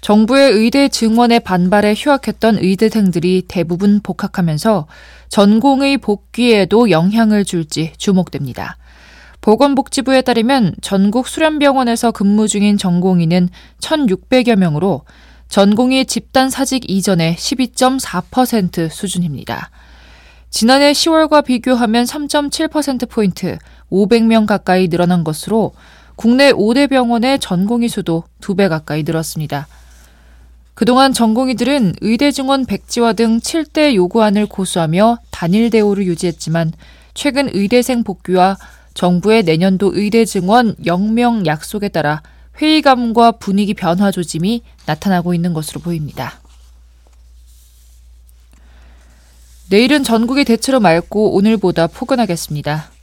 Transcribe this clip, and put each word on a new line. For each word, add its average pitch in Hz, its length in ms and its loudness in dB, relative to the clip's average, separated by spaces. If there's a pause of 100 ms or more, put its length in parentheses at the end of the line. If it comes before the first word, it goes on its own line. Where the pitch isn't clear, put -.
정부의 233 500 4
의대 240 380 2
증원에 233 500 2
반발해 208 580 2
휴학했던 226 640 0
의대생들이 185 880 0
대부분 185 540 0
복학하면서 180 880 -2 (420)
전공의 262 720 2
복귀에도 214 880 2
영향을 208 560 2
줄지 160 500 -6
주목됩니다. 147 800 -4 (640)
보건복지부에 262 840 2
따르면 233 580 0
전국 202 480 0
수련병원에서 269 840 0
근무 208 380 0
중인 208 280 0
전공의는 180 720 2 (320)
천육백여 247 800 0
명으로 170 480 -2 (420)
전공의 247 600 2
집단 262 420 -2
사직 262 420 -4
이전의 175 460 0
십이점사 254 920 -2
퍼센트 190 640 -2
수준입니다. 175 800 -8 (760)
지난해 269 420 2
시월과 302 520 2
비교하면 240 640 0
삼점칠 294 600 -4
퍼센트 285 380 -4
포인트, 185 520 -4 (320)
오백 214 360 2
명 226 200 4
가까이 185 440 0
늘어난 175 340 0
것으로 180 480 -4 (460)
국내 254 340 4
오 214 220 2
대 277 140 2
병원의 240 520 0
전공의 208 480 -2
수도 170 380 -4 (160)
두 196 140 -4
배 196 120 2
가까이 156 360 -4
늘었습니다. 156 640 -6 (1080)
그동안 254 380 2
전공의들은 240 880 0
의대 233 300 0
증원 269 340 -2
백지화 233 480 -2
등 226 280 0
칠 320 240 -4
대 302 280 0
요구안을 208 540 0
고수하며 190 720 0 (100)
단일 208 400 0
대우를 202 380 0
유지했지만 165 640 -4 (400)
최근 277 400 -2
의대생 240 500 0
복귀와 185 540 0 (380)
정부의 190 480 2
내년도 180 500 0
의대 208 320 0
증원 208 500 0 (120)
영 190 260 -2
명 233 320 0
약속에 196 440 -6
따라 151 340 -2 (360)
회의감과 247 760 2
분위기 202 420 -2
변화 190 340 0
조짐이 185 540 -4 (240)
나타나고 175 480 -2
있는 170 180 -2
것으로 156 260 -8
보입니다. 147 600 -8 (3250)
내일은 247 340 4
전국이 233 400 0
대체로 254 360 0
맑고 185 560 0
오늘보다 196 500 0
포근하겠습니다. 165 1040 -6 (140)